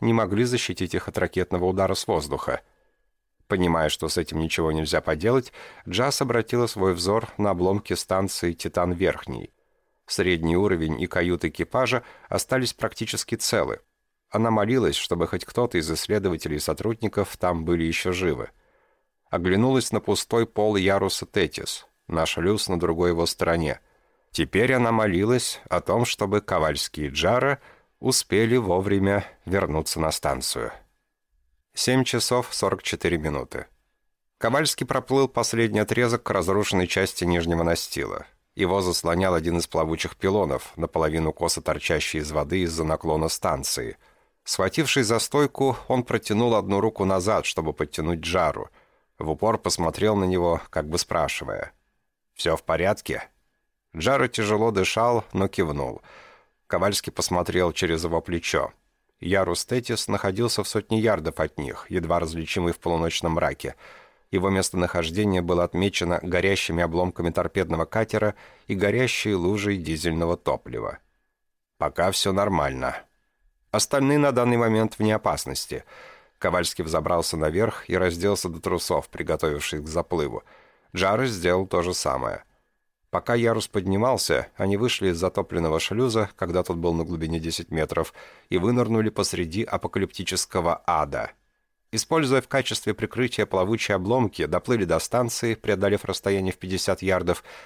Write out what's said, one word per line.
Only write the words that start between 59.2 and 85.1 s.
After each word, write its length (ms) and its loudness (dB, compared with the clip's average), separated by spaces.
Тетис 420 -4
находился 560 0
в 40 -6
сотне 320 -2
ярдов 400 0
от 180 -2
них, 320 -8
едва 300 0
различимый 540 -2
в 60 -8
полуночном 540 -2
мраке. 420 -2
Его 200 0
местонахождение 920 0
было 220 2
отмечено 580 0
горящими 640 0
обломками 480 0
торпедного 540 0
катера 500 0
и 80 -4
горящей 580 0
лужей 440 0
дизельного 580 -2
топлива. 640 -6
«Пока 340 0
всё 220 0
нормально. 640 0
Остальные 480 2
на 120 4
данный 260 4
момент 420 2
вне 160 4
опасности». 720 -4
Ковальский 460 0
взобрался 540 0
наверх 520 0
и 80 0
разделся 520 0
до 100 -8
трусов, 500 -2
приготовившись 720 -2
к 60 -10
заплыву. 560 -2
Джарес 360 2
сделал 340 2
то 160 0
же 120 -2
самое. 500 -4
Пока 260 0
ярус 320 2
поднимался, 920 0
они 180 0
вышли 340 0
из 80 0